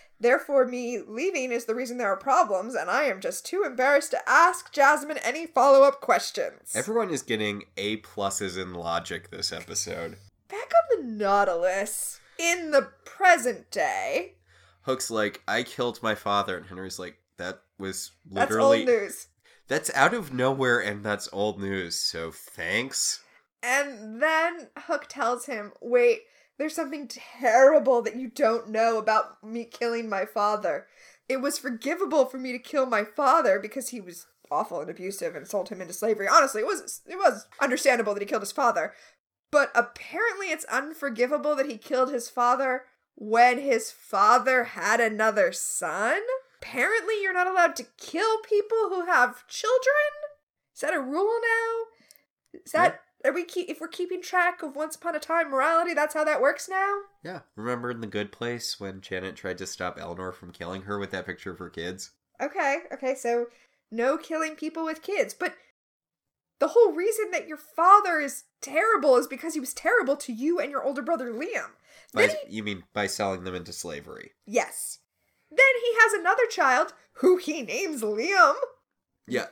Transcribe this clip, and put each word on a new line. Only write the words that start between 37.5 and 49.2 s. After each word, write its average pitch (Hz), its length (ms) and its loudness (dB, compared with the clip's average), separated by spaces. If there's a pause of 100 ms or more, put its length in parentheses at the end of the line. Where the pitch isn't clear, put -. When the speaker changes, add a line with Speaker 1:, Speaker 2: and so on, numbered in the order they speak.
Speaker 1:
understandable 247 540 2
that 202 80 -6
he 202 60 -8
killed 208 160 -2
his 196 80 -10
father. 202 420 0 (580)
But 285 220 4
apparently 381 800 -2
it's 302 140 -6
unforgivable 277 920 -2
that 269 120 0
he 240 100 -8
killed 254 340 0
his 240 180 -6
father 254 560 2 (300)
when 233 440 4
his 254 320 0
father 233 720 4
had 208 340 0
another 214 540 2
son? 202 680 -2 (400)
Apparently 403 600 -2
you're 392 120 -2
not 359 140 2
allowed 349 300 2
to 247 80 -10 (120)
kill 440 440 -2
people 415 480 0
who 359 160 -2
have 277 420 2